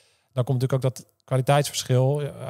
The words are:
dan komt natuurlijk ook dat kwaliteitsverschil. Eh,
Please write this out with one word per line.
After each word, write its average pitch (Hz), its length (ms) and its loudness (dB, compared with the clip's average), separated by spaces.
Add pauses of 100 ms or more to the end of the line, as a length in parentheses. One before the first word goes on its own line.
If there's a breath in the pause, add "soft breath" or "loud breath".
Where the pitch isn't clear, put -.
(320 soft breath)
dan 123 120 0
komt 127 160 0
natuurlijk 131 240 0
ook 127 100 0
dat - 120 -18 (180)
kwaliteitsverschil. 131 1000 2
Eh, 139 60 -6 (220)